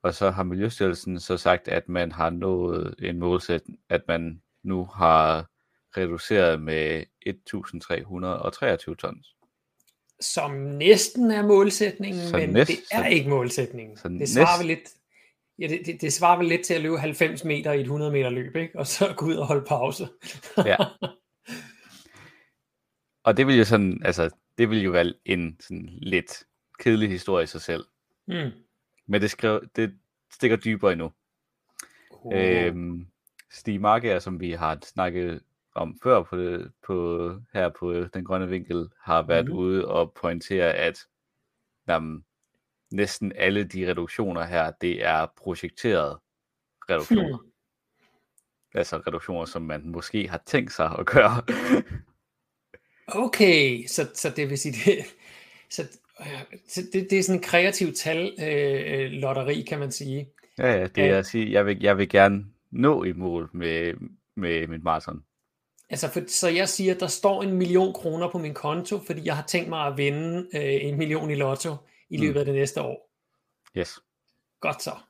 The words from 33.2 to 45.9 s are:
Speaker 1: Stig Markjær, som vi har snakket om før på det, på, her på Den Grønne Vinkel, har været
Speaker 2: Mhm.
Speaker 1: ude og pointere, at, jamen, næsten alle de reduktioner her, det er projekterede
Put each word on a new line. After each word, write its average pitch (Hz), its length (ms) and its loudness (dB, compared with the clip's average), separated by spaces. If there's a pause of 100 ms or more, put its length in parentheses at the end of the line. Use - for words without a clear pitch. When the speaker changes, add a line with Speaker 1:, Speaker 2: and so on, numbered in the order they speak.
Speaker 1:
Stig 101 300 -6
Markjær, 107 380 2
som 90 200 -8
vi 85 120 -4
har 80 320 -4
snakket 87 600 -4 (320)
om 85 280 -6
før 120 200 6
på - 140 -8
det, 87 340 -6 (140)
på, 87 440 -2 (240)
her 92 160 0
på 87 340 -4 (100)
Den 92 120 -8
Grønne 92 240 -2
Vinkel, 87 400 -4 (120)
har 82 200 2
været 82 260 2
Speaker 2:
Mhm. 92 100 -6
Speaker 1:
ude 92 300 0
og 82 260 0
pointere, 87 600 -2
at, 82 260 -2 (880)
jamen, 80 380 -4 (640)
næsten 98 440 -4
alle 98 280 0
de 92 260 -4
reduktioner 87 540 -4
her, 82 280 0
det - 320 -4
er 80 240 0 (100)
projekterede 85 840 -4 (720)